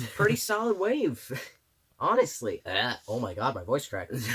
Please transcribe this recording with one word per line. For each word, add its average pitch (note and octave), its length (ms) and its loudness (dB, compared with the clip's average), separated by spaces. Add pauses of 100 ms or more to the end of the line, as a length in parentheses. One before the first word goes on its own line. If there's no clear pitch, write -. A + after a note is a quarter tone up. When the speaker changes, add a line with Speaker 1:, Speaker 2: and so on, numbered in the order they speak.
Speaker 1:
<laughs> A#2 120 -10
Speaker 2:
Pretty G#3+ 200 6
solid A3 440 0
wave, G3+ 520 0 (460)
<laughs> - 220 -20
honestly. C#3+ 680 2
Ah, A2 420 0
oh A#2+ 120 -2
my G2+ 140 -2
god, A2+ 220 0
my F2+ 80 -6
voice C3 240 0
cracked. F#2 260 -6
<laughs> B2 80 -2 (140)